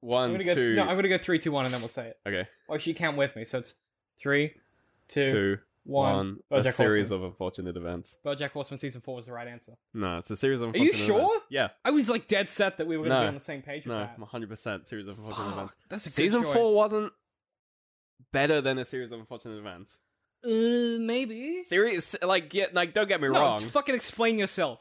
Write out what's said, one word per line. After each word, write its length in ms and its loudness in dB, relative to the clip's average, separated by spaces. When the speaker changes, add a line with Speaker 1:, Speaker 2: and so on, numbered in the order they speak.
Speaker 1:
One, 240 2
Speaker 2:
I'm 60 0
gonna 140 -2
go, 100 4
Speaker 1:
two. 200 4
Speaker 2:
no, 80 6
I'm 120 2
gonna 140 2
go 100 4
three, 180 0
two, 140 0
one, 140 2
and 80 0
then 80 -2
we'll 80 -8
say 180 -10
it. 100 -16
Speaker 1:
Okay. 200 -2
Speaker 2:
Or 80 -4
actually, 180 -2
you 40 -6
can't 200 -2
with 180 0
me, 100 -10
so 140 -4
it's 160 -16
three, 340 2
two, 220 2
Speaker 1:
Two, 260 2
Speaker 2:
one. 560 0
Speaker 1:
one. 140 4
Speaker 2:
BoJack 60 4
Speaker 1:
A 20 -2
series 380 4
Speaker 2:
Horseman. 160 -4
Speaker 1:
of 60 -8
unfortunate 460 -6
events. 480 -8
Speaker 2:
BoJack 240 -4
Horseman 300 -10
season 220 -10
four 140 -12
was 120 -14
the 40 -14
right 160 -12
answer. 260 -18
Speaker 1:
No, 240 -2
it's 140 -8
a 40 -4
series 260 2
of 120 -4
Speaker 2:
Are 40 0
you 80 6
Speaker 1:
unfortunate 200 4
Speaker 2:
sure? 140 4
Speaker 1:
events. 180 -2
Yeah. 160 0
Speaker 2:
I 60 2
was, 180 2
like, 180 -2
dead 220 0
set 300 0
that 80 -2
we 100 -2
were 60 -4
gonna 160 2
Speaker 1:
No. 60 4
Speaker 2:
be 20 0
on 80 -2
the 60 -10
same 200 -12
page 240 -12
with 80 -6
Speaker 1:
No, 60 -2
Speaker 2:
that. 180 -8
Speaker 1:
I'm 60 -14
a 20 -16
hundred 240 -10
percent 380 -10
series 200 -10
of 120 -14
unfortunate 260 -10
Speaker 2:
Fuck, 80 -6
Speaker 1:
events. 220 -10
Speaker 2:
that's 200 -8
a 20 -8
good 40 -6
Speaker 1:
Season 300 4
Speaker 2:
choice. 100 0
Speaker 1:
four 220 6
wasn't 380 2
better 300 2
than 160 0
a 80 -6
series 260 -10
of 80 -14
unfortunate 400 -14
events. 400 -16
Speaker 2:
Uh, 560 2
maybe. 640 -4
Speaker 1:
Series, 600 0
like, 320 2
yeah, 180 2
like, 220 0
don't 120 2
get 140 2
me 80 2
Speaker 2:
No, 100 6
Speaker 1:
wrong. 200 4
Speaker 2:
fucking 340 -2
explain 460 0
yourself. 420 -2